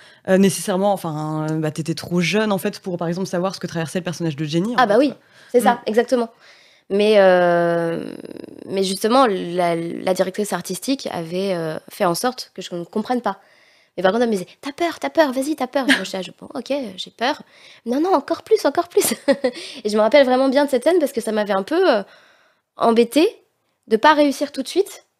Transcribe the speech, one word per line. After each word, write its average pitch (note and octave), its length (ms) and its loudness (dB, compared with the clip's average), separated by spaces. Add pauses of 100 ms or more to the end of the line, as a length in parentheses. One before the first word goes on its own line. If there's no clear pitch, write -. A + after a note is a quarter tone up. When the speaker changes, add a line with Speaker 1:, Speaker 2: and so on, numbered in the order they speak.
(280)
Speaker 1:
euh, F#3+ 80 6
nécessairement, F#3+ 560 2
enfin, D#3 560 -4
euh, D#3+ 100 -2
bah, D#3 120 -2
t'étais D#3+ 240 -6
trop F3 260 -2
jeune, G3+ 300 0
en G3 80 0
fait, G3+ 220 -6
pour, F3+ 180 -6
par F3 80 -4
exemple, F3 220 -4
savoir F#3 260 -4
ce - 60 -16
que F3 80 -8
traversait E3 320 -6
le E3+ 40 -8
personnage E3 300 -4
de D3+ 100 -6
Jenny, E3+ 300 -2
en A3 40 0
Speaker 2:
Ah B3 80 4
bah G3+ 80 2
Speaker 1:
fait, A3 60 6
Speaker 2:
oui, D4 100 2
Speaker 1:
quoi. - 80 -12 (340)
Speaker 2:
c'est B3 80 4
ça, A3+ 140 4
Speaker 1:
Mm. A#3 120 -6
Speaker 2:
exactement. A#3 420 0 (600)
Mais, G#3 280 4
euh, E3+ 960 4 (540)
mais G3 180 -2
justement, A3 420 2
la, F3+ 480 -2
la E3+ 400 -4
directrice F#3+ 380 -2
artistique F#3+ 580 -6
avait, F3+ 440 -6
euh, D#3+ 240 -6 (120)
fait - 140 -4
en F3 100 2
sorte - 400 -4
que F#3+ 80 -12
je - 120 -12
ne F3 100 -8
comprenne A3+ 380 -4
pas. G3 160 -4 (580)
Mais F#3 60 -2
par F#3+ 100 4
contre, A#3+ 120 0
elle A#3 60 2
me G#3+ 40 0
disait, « F3+ 120 -4 (140)
T'as C#4+ 120 -10
peur, E4 280 -4
t'as C#4 80 -4
peur, D4 240 2
vas-y, C4+ 240 -4
t'as C4 100 -4
peur. » C4+ 220 -4
Moi, C4+ 160 4
j'étais F#3+ 140 -8
là, F#3 40 -6
je, « F3+ 160 -12
Bon, - 160 -18
ok, B3+ 160 -10 (260)
j'ai - 140 -14
peur. » « C4+ 300 -4 (460)
Non, A#3+ 120 -2
non, F4 160 2
encore D#4+ 280 -2
plus, - 240 2
encore D#4 220 0
plus. » - 260 0 (120)
<laughs> C4+ 580 -2
Et G#3+ 40 -4
je G#3 80 0
me G#3+ 60 4
rappelle C4 240 6
vraiment B3+ 240 2
bien C#4 160 4
de C#4 40 -12
cette B3+ 140 0
scène F4 160 4
parce C#4+ 120 0
que A3+ 100 -4
ça A3 100 -4
m'avait G#3 240 0
un F#3+ 60 0
peu, E4+ 340 2
euh, G3 60 -2 (760)
embêtée A#3 500 4 (640)
de A3 80 2
pas D4 180 4
réussir C#4+ 380 2
tout C4+ 100 -8
de B3+ 60 -12
suite. - 380 -4 (140)